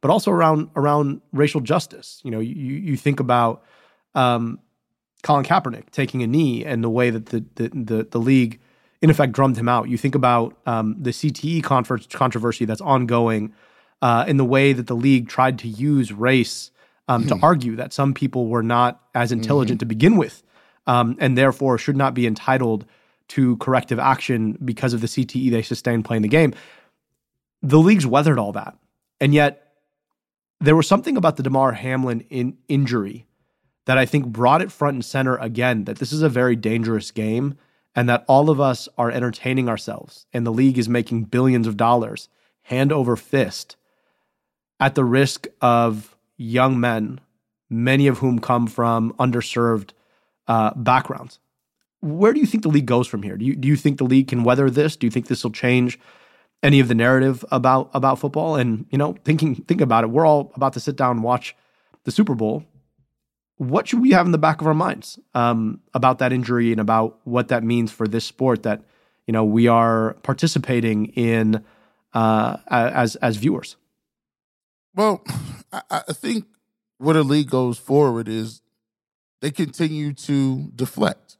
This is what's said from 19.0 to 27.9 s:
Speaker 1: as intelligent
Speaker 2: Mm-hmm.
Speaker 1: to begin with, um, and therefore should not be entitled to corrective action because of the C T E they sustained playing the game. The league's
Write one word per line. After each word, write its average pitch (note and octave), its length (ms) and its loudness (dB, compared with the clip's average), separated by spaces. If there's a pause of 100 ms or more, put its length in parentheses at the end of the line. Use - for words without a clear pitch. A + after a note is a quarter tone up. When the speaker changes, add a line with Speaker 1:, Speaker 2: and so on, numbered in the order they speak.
Speaker 1:
as A#2+ 160 0
intelligent A2+ 460 0
Speaker 2:
Mm-hmm. A#2+ 120 -6
Speaker 1:
to A2+ 60 -4
begin F3+ 220 6
with, - 260 -2 (440)
um, A#2+ 320 2
and C3 180 2
therefore C3 400 2
should C#3 180 -2
not C3+ 180 0
be A#2+ 140 0
entitled A2+ 580 -2 (440)
to B2 280 2
corrective B2 400 -2
action B2 680 -2
because B2 300 -2
of A2+ 80 -2
the A#2 60 -4
C B2 180 -4
T - 140 -8
E C3 100 0
they A2+ 140 0
sustained A#2 420 -4
playing A2+ 160 -2
the G#2+ 60 0
game. D#3 260 4 (1120)
The D3 160 6
league's F3 260 6